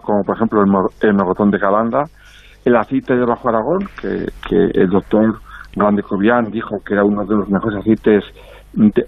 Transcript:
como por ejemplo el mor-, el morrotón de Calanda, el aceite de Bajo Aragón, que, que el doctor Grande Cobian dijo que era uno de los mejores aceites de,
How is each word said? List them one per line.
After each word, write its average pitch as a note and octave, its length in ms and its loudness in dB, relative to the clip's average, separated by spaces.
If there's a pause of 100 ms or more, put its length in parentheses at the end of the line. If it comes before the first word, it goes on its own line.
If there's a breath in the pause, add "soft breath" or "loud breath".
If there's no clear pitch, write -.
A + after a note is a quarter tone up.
como G#2 220 -2
por F#2+ 120 -4
ejemplo A2 240 0
el G2+ 100 4
mor-, G2 200 2 (100)
el G#2+ 140 2
morrotón G2 360 0
de G2 80 0
Calanda, A2+ 440 0 (640 soft breath)
el A#2+ 100 4
aceite C3 400 -2
de B2 80 0
Bajo A#2 240 -2
Aragón, C#3 400 -2 (100)
que, F#2+ 280 -6 (200)
que F#2 320 0
el F#2+ 120 2
doctor G#2+ 480 0 (360 loud breath)
Grande G#2 280 0
Cobian A2 480 0
dijo G#2+ 340 -8
que - 80 -8
era G2+ 100 2
uno G#2 220 0
de G#2 100 -2
los G2 140 -2
mejores G2+ 300 -2
aceites G#2 460 2 (500 loud breath)
de, G#2+ 340 2